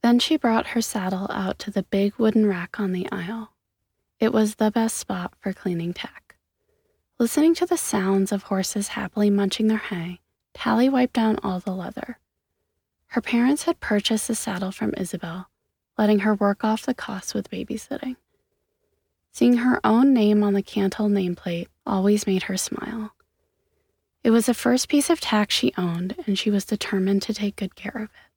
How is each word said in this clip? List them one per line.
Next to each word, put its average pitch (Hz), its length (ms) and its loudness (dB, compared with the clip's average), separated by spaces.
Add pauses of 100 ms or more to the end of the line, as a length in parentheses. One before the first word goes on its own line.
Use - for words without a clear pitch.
Then 240 160 6
she 311 180 2
brought 226 300 0
her - 160 -2
saddle 190 480 -4
out - 300 -4
to - 100 -10
the 196 140 -2
big 202 340 0
wooden 220 260 4
rack 180 340 -2
on 196 140 -2
the 180 180 -4
aisle. 214 440 -8 (640)
It 220 140 2
was 214 220 2
the 214 140 2
best 220 280 0
spot 180 420 -8
for 190 140 -6
cleaning 175 400 -4
tack. - 420 -16 (840)
Listening 294 360 4
to 349 100 0
the 349 140 0
sounds 196 520 0
of 202 120 -2
horses 196 460 -2
happily 208 420 0
munching 202 380 2
their 220 100 2
hay, 175 420 -8 (320)
Tally 233 380 2
wiped 254 240 0
down 220 280 2
all 185 160 -2
the 185 160 -6
leather. - 440 -10 (880)
Her - 160 -4
parents 247 400 2
had - 180 -2
purchased - 480 -2
the 226 60 0
saddle 190 380 -6
from 214 260 -4
Isabel, 180 500 -8 (480)
letting 214 220 4
her 208 160 2
work 202 300 0
off 220 200 0
the 262 80 -2
costs - 400 -8
with 202 180 -6
babysitting. 247 680 -8 (1120)
Seeing 240 280 4
her 247 260 2
own 240 300 6
name 208 280 4
on 202 120 2
the 196 80 2
Cantle 202 460 -2
nameplate 180 600 -2 (180)
always 202 400 2
made 190 180 0
her 190 120 -6
smile. - 560 -8 (1120)
It 226 60 6
was 226 160 6
the 240 80 2
first 247 340 2
piece 285 220 2
of 330 100 2
tack 208 320 0
she - 260 0
owned, 180 380 -2 (100)
and 196 100 0
she - 140 -2
was 196 140 0
determined 196 580 0
to 214 120 -4
take 202 200 -4
good - 220 -8
care - 180 -12
of 214 100 -6
it. - 320 -20